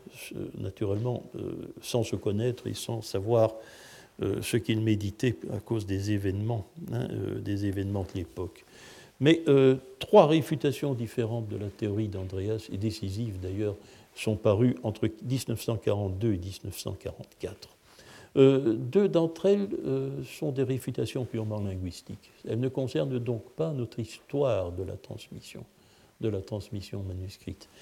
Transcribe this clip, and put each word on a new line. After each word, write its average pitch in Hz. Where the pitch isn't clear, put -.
euh, 101
naturellement, 104
euh, 98
sans 117
se 110
connaître 110
et 107
sans 113
savoir, 110
euh, 98
ce -
qu'ils 110
méditaient 107
à 101
cause 107
des 98
événements, 101
hein, 117
euh, 101
des 101
événements 98
de 95
l'époque. -
Mais, 165
euh, 135
trois 202
réfutations 143
différentes 113
de 104
la 101
théorie 107
d'Andreas, 95
et 98
décisives 101
d'ailleurs, 95
sont 110
parues 110
entre 107
dix-neuf 123
cent 117
quarante-deux 104
et 95
dix-neuf 92
cent -
quarante-quatre. -
Euh, 135
deux 131
d'entre 165
elles, 202
euh, 135
sont 147
des 131
réfutations 127
purement 107
linguistiques. 92
Elles 113
ne 131
concernent 131
donc 120
pas 160
notre 123
histoire 110
de 90
la 98
transmission, -
de -
la 101
transmission 101
manuscrite. 95